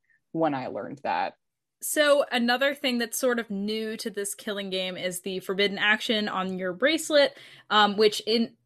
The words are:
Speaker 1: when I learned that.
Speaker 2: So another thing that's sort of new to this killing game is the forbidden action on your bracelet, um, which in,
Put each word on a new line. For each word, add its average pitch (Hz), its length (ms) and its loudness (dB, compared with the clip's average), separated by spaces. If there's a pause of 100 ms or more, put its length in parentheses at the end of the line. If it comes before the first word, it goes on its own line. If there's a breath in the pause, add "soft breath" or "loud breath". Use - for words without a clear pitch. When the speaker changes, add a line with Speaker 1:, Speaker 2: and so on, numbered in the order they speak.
(320)
Speaker 1:
when 160 220 0
I 127 140 -6
learned 98 360 -8
that. 92 300 -2 (500)
Speaker 2:
So 294 480 2
another 247 420 2
thing 262 240 -2
that's 226 200 -4
sort 240 220 0
of 220 100 -6
new 220 480 -4
to 226 120 -8
this 202 260 -6
killing 196 340 -8
game 185 260 -4
is 175 240 -6
the 185 220 -4
forbidden 196 360 0
action 208 520 2
on 185 280 -4
your 185 140 -4
bracelet, 285 640 2 (320 loud breath)
um, 208 280 4
which 214 280 4
in, 226 300 0 (100)